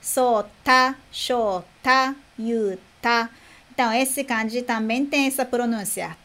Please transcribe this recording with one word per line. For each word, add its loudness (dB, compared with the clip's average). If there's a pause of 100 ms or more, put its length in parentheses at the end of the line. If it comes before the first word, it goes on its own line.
Sota, 2 (160)
shota, 0 (220)
yuta. -2 (420)
Então, 0
esse 0
kanji -2
também -2
tem 0
essa -2
pronúncia. -4